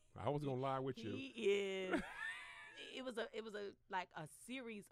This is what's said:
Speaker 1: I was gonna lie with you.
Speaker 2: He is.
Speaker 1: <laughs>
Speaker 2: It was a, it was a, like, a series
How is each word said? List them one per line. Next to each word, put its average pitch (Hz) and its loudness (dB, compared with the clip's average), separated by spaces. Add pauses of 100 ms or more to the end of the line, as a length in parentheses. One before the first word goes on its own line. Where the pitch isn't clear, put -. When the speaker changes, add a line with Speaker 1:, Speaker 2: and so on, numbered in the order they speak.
(200)
Speaker 1:
I 98 2
was 147 4
gonna 135 2
lie 135 4
with 131 0
you. 226 -2
Speaker 2:
He 269 -2 (100)
is. 196 4
Speaker 1:
<laughs> - -8 (840)
Speaker 2:
It 262 -2
was 254 -4
a, 233 2
it 220 -4
was 220 -8
a, 202 -4 (200)
like, 185 0 (100)
a 160 -4 (220)
series 233 -4